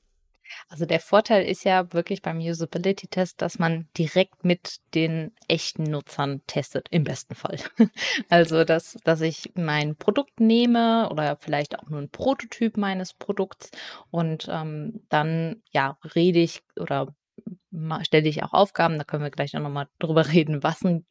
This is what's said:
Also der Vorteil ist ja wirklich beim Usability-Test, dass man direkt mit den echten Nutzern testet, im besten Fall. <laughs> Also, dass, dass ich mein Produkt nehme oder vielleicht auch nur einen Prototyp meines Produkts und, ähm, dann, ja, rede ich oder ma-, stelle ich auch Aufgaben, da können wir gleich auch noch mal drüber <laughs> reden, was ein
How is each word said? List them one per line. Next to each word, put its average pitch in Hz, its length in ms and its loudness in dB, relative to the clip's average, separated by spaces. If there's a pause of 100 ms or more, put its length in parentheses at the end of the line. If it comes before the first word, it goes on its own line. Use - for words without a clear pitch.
(680)
Also 165 180 -6
der 160 140 2
Vorteil 220 440 4
ist - 200 -4
ja 185 280 2
wirklich 170 300 -2
beim 165 160 -4
Usability-Test, 170 1040 -4
dass - 180 -4
man 165 380 0
direkt - 480 0
mit - 360 -2 (140)
den 160 380 -2 (160)
echten - 360 -2
Nutzern 143 600 -4
testet, - 440 -6
im 160 140 2
besten - 300 -8
Fall. - 240 -8 (200)
<laughs> 220 120 6 (380)
Also, 165 360 4
dass, 165 400 0
dass 160 160 2
ich 160 340 -4
mein 151 420 -2
Produkt - 440 0
nehme 226 680 4
oder 151 260 -2
vielleicht 147 420 -4
auch - 100 -18
nur 151 100 -8
einen 143 120 -8
Prototyp - 680 -2
meines 190 380 -2
Produkts - 560 -6 (400)
und, 160 400 -2
ähm, 151 580 -8
dann, 160 540 0 (100)
ja, 139 260 -2 (160)
rede 170 240 4
ich 165 240 2 (160)
oder 139 360 -4 (560)
ma-, 160 340 -6
stelle 156 240 4
ich 151 140 -2
auch - 100 -8
Aufgaben, 170 460 2
da 147 60 -6
können 147 180 -4
wir 147 80 -4
gleich 143 260 -6
auch 151 40 -4
noch 147 100 -6
mal 143 180 -6 (100)
drüber 160 300 2
<laughs> 151 40 -4
reden, 156 300 4
was 160 200 -2
ein 170 280 0